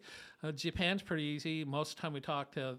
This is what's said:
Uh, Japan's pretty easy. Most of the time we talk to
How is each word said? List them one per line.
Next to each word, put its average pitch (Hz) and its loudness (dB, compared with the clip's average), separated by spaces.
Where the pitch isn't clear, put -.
Uh, 156 -2
Japan's 175 2
pretty 160 0
easy. 151 0
Most 147 2
of - -8
the - -12
time 160 0
we 139 -2
talk 143 0
to 131 0